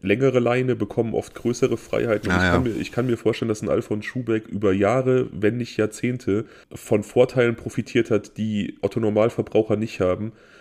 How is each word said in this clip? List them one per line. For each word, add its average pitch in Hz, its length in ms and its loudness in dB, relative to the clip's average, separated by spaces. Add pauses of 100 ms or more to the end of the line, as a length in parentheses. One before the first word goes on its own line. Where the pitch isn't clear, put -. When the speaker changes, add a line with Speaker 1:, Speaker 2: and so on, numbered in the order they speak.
Speaker 1:
längere 123 360 2
Leine, 123 380 2
bekommen 110 380 -2
oft - 200 -4
größere 117 440 0
Freiheiten. 107 500 -2
Und 90 80 2
Speaker 2:
Ja, 90 80 4
Speaker 1:
ich 90 80 4
kann 87 140 2
Speaker 2:
ja. 113 80 -2
Speaker 1:
mir, - 40 -4
ich - 140 -6
kann 123 140 -2
mir 117 100 0
vorstellen, 113 320 -2
dass 110 140 -2
ein 90 80 -4
Alfons 107 340 -2
Schubeck 113 420 -4
über 101 280 0
Jahre, 127 580 2
wenn 107 240 0
nicht 120 220 -6
Jahrzehnte, 110 680 -2 (300)
von 107 300 -2
Vorteilen 120 520 2
profitiert - 540 -2
hat, 104 260 -2
die 107 460 -4
Otto-Normalverbraucher 110 960 0
nicht 107 240 -6
haben. 95 320 0 (280)